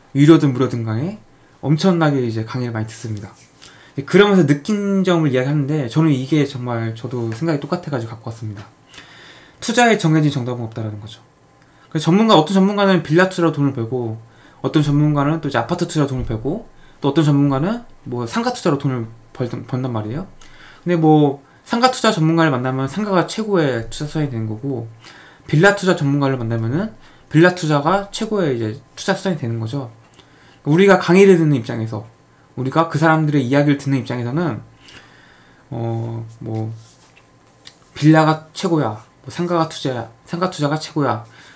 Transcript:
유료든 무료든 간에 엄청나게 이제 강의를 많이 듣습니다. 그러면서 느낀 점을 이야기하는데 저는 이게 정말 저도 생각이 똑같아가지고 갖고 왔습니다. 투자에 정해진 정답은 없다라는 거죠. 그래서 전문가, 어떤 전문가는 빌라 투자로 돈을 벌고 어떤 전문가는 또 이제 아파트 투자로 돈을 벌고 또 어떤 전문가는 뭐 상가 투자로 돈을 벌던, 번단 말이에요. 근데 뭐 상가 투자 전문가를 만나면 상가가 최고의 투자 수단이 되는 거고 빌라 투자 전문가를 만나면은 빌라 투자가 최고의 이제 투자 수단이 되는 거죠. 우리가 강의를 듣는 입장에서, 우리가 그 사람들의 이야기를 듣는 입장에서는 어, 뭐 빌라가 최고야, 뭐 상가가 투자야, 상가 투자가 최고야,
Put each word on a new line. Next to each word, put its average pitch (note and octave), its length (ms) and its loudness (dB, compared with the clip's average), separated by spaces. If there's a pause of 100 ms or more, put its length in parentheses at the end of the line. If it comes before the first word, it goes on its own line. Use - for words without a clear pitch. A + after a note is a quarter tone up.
(140)
유료든 D3 380 6
무료든 B2 320 -2
간에 B2+ 380 -4 (400)
엄청나게 D3+ 680 2
이제 A2+ 160 -4
강의를 A#2+ 300 -6
많이 A2 140 -4
듣습니다. G#2+ 440 -10 (720)
그러면서 F#3+ 400 4
느낀 G3 600 0
점을 E3+ 260 2
이야기하는데 C#3 560 0
저는 D#3 240 2
이게 C#3 340 2
정말 A#2+ 500 -6
저도 A#2 360 -6
생각이 D3 300 -2
똑같아가지고 C#3+ 480 -6
갖고 A2+ 200 -12
왔습니다. G#2+ 360 -12 (960)
투자에 A#3 360 2
정해진 D#3 340 2
정답은 B2 340 -6
없다라는 G#2+ 340 -8
거죠. G#2+ 220 -18 (680)
그래서 D#3 140 -4
전문가, G#3 320 4
어떤 D#3+ 200 4
전문가는 G3 460 4
빌라 E3 280 2
투자로 E3+ 240 0
돈을 C#3+ 180 0
벌고 A#2 480 -6 (420)
어떤 D3 220 0
전문가는 D3 560 2
또 D3+ 80 -8
이제 B2 100 -2
아파트 E3 300 -2
투자로 D3 200 0
돈을 B2+ 180 -6
벌고 B2+ 420 -6 (320)
또 C#3+ 100 0
어떤 D3+ 140 2
전문가는 C#3+ 600 0 (200)
뭐 A#2+ 240 -6
상가 A#3 240 -2
투자로 E3 280 -2
돈을 B2 280 -4 (240)
벌던, A#2 340 -8
번단 B2+ 280 -6
말이에요. A2 340 -6 (560)
근데 F3 140 0
뭐 D3+ 440 4 (220)
상가 A#3+ 280 0
투자 A3+ 200 0
전문가를 D#3+ 400 2
만나면 C3 380 -2
상가가 F#3 380 -2
최고의 D#3+ 600 -2
투자 - 160 -8
수단이 D3 240 -4
되는 A2+ 180 -6
거고 A2+ 420 -8 (560)
빌라 F#3+ 300 4
투자 F#3 200 0
전문가를 C#3 420 0
만나면은 A#2 560 -4 (360)
빌라 F3 260 4
투자가 D#3+ 560 -2
최고의 G3+ 440 -2
이제 A2+ 260 -6 (140)
투자 - 200 -2
수단이 F3+ 220 -4
되는 A#2 220 -6
거죠. A#2 320 -8 (720)
우리가 F#3 360 6
강의를 F#3+ 380 6
듣는 D3+ 180 2
입장에서, A2+ 500 -6 (500)
우리가 C3+ 320 0
그 D3+ 120 -4
사람들의 D#3 460 2
이야기를 C#3+ 320 2
듣는 C#3 220 -2
입장에서는 B2 600 -4 (1120)
어, A2+ 560 -6 (120)
뭐 A2+ 340 -8 (1200)
빌라가 D#3 580 4
최고야, C#3+ 500 -2 (200)
뭐 C3+ 60 -16
상가가 E3+ 400 -2
투자야, B2 420 -8 (140)
상가 F3+ 260 -4
투자가 D3 260 -2
최고야, B2 480 -4 (300)